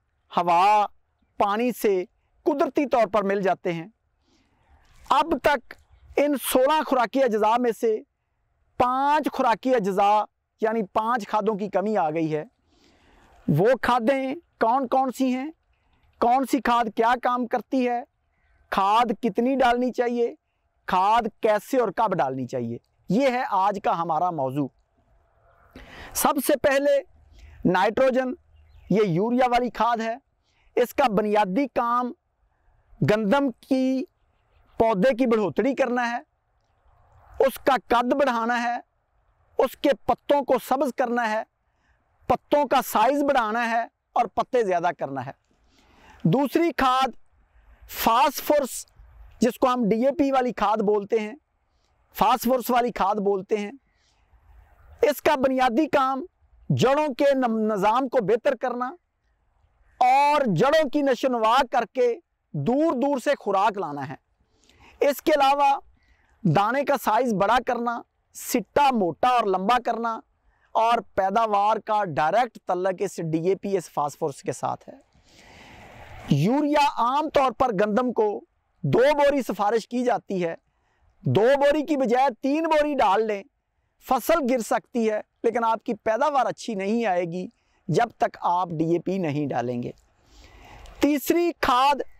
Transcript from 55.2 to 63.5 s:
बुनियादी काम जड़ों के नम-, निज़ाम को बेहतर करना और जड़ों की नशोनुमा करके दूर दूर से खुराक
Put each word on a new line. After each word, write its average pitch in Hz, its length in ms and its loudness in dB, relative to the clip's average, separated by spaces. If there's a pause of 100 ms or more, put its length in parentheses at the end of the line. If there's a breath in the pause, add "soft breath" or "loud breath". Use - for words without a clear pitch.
बुनियादी 262 520 0
काम 269 360 -2 (460)
जड़ों 269 420 2
के 277 220 2
नम-, 247 280 -2
निज़ाम 214 460 0
को 254 140 0
बेहतर 226 340 0
करना 247 300 -6 (1120)
और 285 480 4
जड़ों 269 400 2
की 294 140 -2
नशोनुमा 247 540 0 (160)
करके 240 400 0 (420)
दूर 269 420 0
दूर 277 240 0
से 285 160 -2
खुराक 196 420 -2